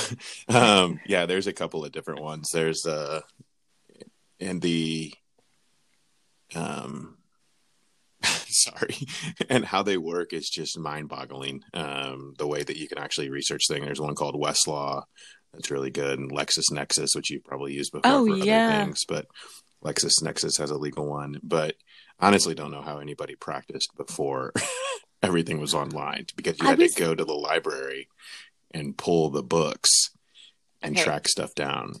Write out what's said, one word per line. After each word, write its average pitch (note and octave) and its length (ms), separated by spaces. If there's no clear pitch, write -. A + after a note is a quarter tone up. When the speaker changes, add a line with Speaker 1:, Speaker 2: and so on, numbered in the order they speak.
Speaker 1:
<laughs> - 260
Um, G2+ 560
yeah, F2+ 220
there's F#2+ 220
a F#2 40
couple E2 320
of D2 80
different D2+ 300
ones. D#2 280
There's, D#2+ 360
uh, D2+ 340
and F#2 220
the, D#2+ 500
um, D2 640
<laughs> - 480
sorry, - 720
<laughs> - 260
and B2 160
how G2 180
they G2 140
work E2+ 360
is D#2+ 160
just E2 300
mind-boggling. C#2 840
Um, C#2 640
the D2+ 80
way D2 160
that D2+ 140
you D2+ 120
can D2 100
actually C#2 320
research C#2+ 380
things. C#2+ 160
There's C#2+ 160
one D2 140
called D2 200
Westlaw D2 680
that's - 180
really C2+ 200
good, C#2 280
and C2+ 120
LexisNexis, D2 840
which D2+ 160
you've C#2+ 140
probably C#2 300
used C#2+ 180
before C3 200
Speaker 2:
Oh, C4+ 140
Speaker 1:
for G3+ 180
Speaker 2:
yeah. A3 240
Speaker 1:
other G#3+ 160
things, F#3 220
but - 200
LexisNexis D#2 720
has D2 120
a D2+ 80
legal D2 300
one. C#2+ 340
But - 320
honestly, F#2 360
don't D2+ 180
know C#2+ 100
how D2 160
anybody D2 380
practiced - 600
before C2+ 560
<laughs> - 340
everything E2 380
was D2 140
online, D2 520
because - 240
you - 60
Speaker 2:
I C4+ 40
Speaker 1:
had C#4 80
Speaker 2:
was F4 140
Speaker 1:
to - 80
go D#2+ 140
to D#2+ 100
the D#2+ 100
library D2 720
and D2 240
pull D#2+ 340
the C#2+ 120
books D2+ 480
and D3+ 140
Speaker 2:
Okay. E3+ 80
Speaker 1:
track D2+ 240
stuff - 260
down, C#2 460